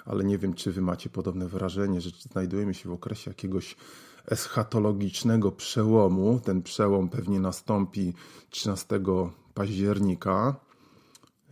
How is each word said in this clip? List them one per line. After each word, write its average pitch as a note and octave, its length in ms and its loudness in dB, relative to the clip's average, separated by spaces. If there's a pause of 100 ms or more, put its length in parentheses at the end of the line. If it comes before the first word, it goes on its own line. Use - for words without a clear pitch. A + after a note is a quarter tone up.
Ale G2 200 -2
nie G2 140 2
wiem, F#2+ 160 -2
czy F#2+ 180 -4
Wy F#2+ 80 -4
macie F2+ 300 -2
podobne F2+ 380 -4
wrażenie, F#2 520 -2
że F2 100 -8
znajdujemy F#2+ 640 -4
się - 140 -12
w F2 40 -6
okresie - 380 -10
jakiegoś F#2 460 -6 (500)
eschatologicznego G#2+ 1300 2
przełomu. G#2+ 920 4
Ten F#2 180 0
przełom G2 460 2
pewnie F#2+ 320 -2
nastąpi F#2+ 720 -2 (360)
trzynastego F#2+ 840 -2 (220)
października. G2 1000 0 (960)